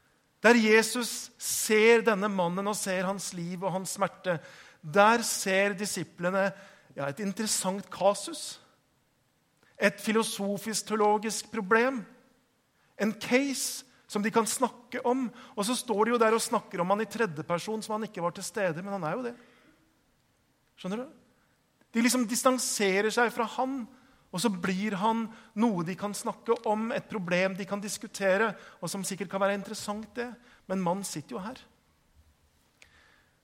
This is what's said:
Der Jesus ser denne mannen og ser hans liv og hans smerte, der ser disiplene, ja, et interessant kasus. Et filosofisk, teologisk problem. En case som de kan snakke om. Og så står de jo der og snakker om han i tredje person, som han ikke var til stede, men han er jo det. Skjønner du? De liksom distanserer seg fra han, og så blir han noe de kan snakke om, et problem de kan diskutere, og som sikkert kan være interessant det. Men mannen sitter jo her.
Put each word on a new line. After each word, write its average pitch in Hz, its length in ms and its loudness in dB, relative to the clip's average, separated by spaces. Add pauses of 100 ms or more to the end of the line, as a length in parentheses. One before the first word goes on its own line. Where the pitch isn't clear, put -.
(420)
Der 233 140 8
Jesus 220 720 4 (100)
ser 226 680 4
denne 208 240 2
mannen 190 400 0
og 202 80 -4
ser 190 260 -2
hans 190 300 -4
liv 175 260 -8
og 180 140 -2
hans 190 220 -6
smerte, 180 420 -2 (420)
der 202 460 6
ser 196 480 0
disiplene, 190 720 -2 (480)
ja, 143 140 -4
et 143 100 -8
interessant 196 720 -4
kasus. - 720 -2 (1160)
Et 202 220 2
filosofisk, 220 840 -2
teologisk 214 640 0
problem. 226 500 2 (1000)
En 208 220 0
case - 640 -2 (240)
som 208 140 -2
de 214 80 0
kan 226 160 2
snakke - 600 -4
om. 254 200 0 (280)
Og 202 120 -2
så 247 100 0
står 208 280 0
de 240 100 4
jo 233 40 2
der 220 160 6
og 220 80 0
snakker 190 380 -2
om 190 140 2
han 214 80 0
i 214 80 -6
tredje 180 360 -2
person, 214 360 -2
som 214 120 -4
han 214 120 -4
ikke 170 160 -6
var 175 120 -2
til 190 120 -10
stede, 180 340 -2
men 202 140 -6
han 180 120 -4
er 170 80 -2
jo 247 120 -6
det. 240 80 -10 (1400)
Skjønner 214 240 -6
du? 285 40 -12 (880)
De 226 100 4
liksom 247 240 2
distanserer 220 840 2
seg 233 200 2
fra 226 140 -2 (100)
han, 262 240 -2 (480)
og 180 140 -6
så 233 100 2
blir 190 480 -2
han 226 220 2 (340)
noe 208 300 2
de 185 100 -6
kan 202 160 -6
snakke - 460 -2 (100)
om, 220 240 0
et - 160 -4
problem 185 480 0
de 196 80 -6
kan 196 160 -6
diskutere, 226 720 0 (260)
og 175 140 -6
som 196 120 -6
sikkert 185 280 -6
kan 196 100 -4
være 196 160 2
interessant 208 580 -8
det. 240 140 -6 (400)
Men 190 160 0
mannen 185 220 -2
sitter 143 300 -8
jo 190 60 -8
her. 240 140 -12 (1900)